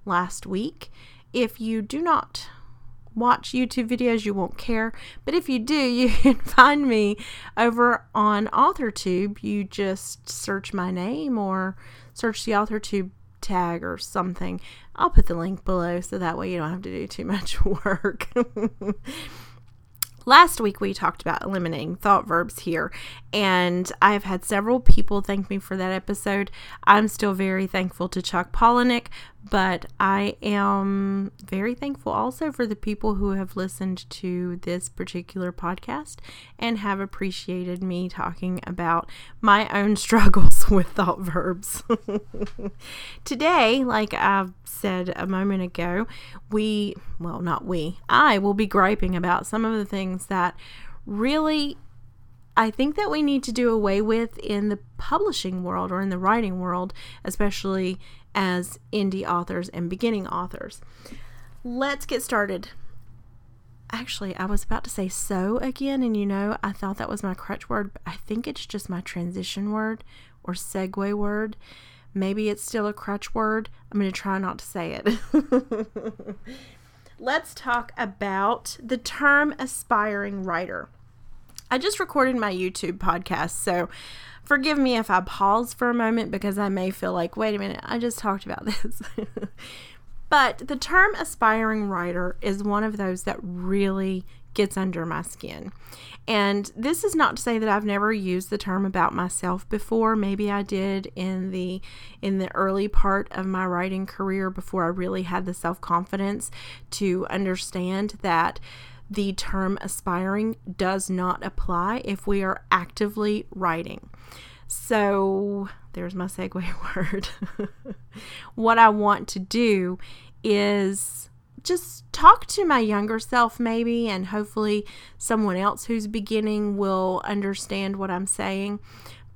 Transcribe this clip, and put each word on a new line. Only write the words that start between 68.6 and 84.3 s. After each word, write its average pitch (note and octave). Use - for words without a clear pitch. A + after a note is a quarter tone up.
just -
my F3+
transition F#3
word A3
or F3+
segue F#3+
word. G#3
Maybe G3+
it's G#3
still G#3+
a G#3+
crutch -
word. A3
I'm G#3
gonna G3
try F#3+
not F#3+
to -
say E3
it. -
<laughs> G#3+
Let's C#4
talk A#3+
about G3+
the B3
term C#4+
aspiring G3+
writer. E3+
I C4
just G4+
recorded C4
my G#3+
YouTube F#3
podcast, E3+
so F3